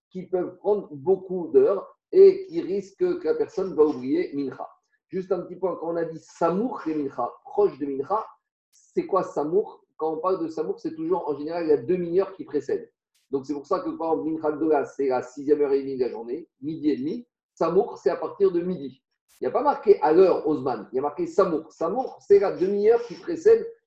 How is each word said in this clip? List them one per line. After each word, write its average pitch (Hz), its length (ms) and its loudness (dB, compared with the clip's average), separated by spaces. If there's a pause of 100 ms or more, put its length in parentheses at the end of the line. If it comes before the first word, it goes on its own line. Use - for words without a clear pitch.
(100)
qui 185 160 -12
peuvent 180 320 -4
prendre 196 340 -2
beaucoup 175 560 -2
d'heures 143 480 4 (160)
et 190 340 8
qui 160 140 -6
risquent 180 580 -4
que - 80 -6
la 156 80 2
personne 170 400 -4
va 151 100 6
oublier 143 500 -2
Mincha. 139 340 -6 (400)
Juste 185 240 -4
un 180 80 -2
petit 175 160 -12
point, 180 240 -2
quand 165 80 -6
on 170 80 -2
a 170 80 -2
dit 160 160 -10
Samour 190 680 -2
et 156 80 -2
Mincha, 135 380 -4 (120)
proche 185 340 0
de 143 80 -6
Mincha, 135 400 -4 (440)
c'est - 360 -6
quoi 175 180 0
Samour ? 160 600 -2 (120)
Quand 160 160 -4
on 156 60 -6
parle 180 220 -2
de 160 80 -4
Samour, 175 300 -6
c'est 160 160 -8
toujours 160 340 -4
en 147 80 -2
général 160 300 -6
la 151 100 4
demi-heure 175 580 0
qui 151 100 -14
précède. - 480 -4 (380)
Donc 131 140 -4
c'est 147 100 -6
pour 139 120 -10
ça 185 140 -2
que 156 100 -6
par 160 220 -2
exemple, 151 180 -2
Mincha 156 220 -2
Gdola, 151 320 2
c'est - 240 -4
la 127 140 0
sixième 143 400 0
heure 139 100 2
et 139 80 2
demie 135 160 -6
de 123 80 0
la 117 60 -4
journée, 117 380 -10 (120)
midi 147 300 -2
et 131 60 0
demi. 170 300 -6 (280)
Samour, 175 440 0
c'est - 120 0
à 170 60 -2
partir 185 360 0
de 175 80 0
midi. 151 420 -8 (380)
Il - 40 -6
n'y - 40 0
a - 20 -2
pas 254 120 0
marqué 269 400 4
à 151 100 4
l'heure, 170 340 6
Osman, 127 460 -2
il 123 40 -2
y - 20 0
a 135 40 -2
marqué 147 240 -4
Samour. 170 460 0
Samour, 196 480 -4
c'est 202 180 6
la 190 140 2
demi-heure 202 520 2
qui 175 100 -12
précède 175 520 2 (200)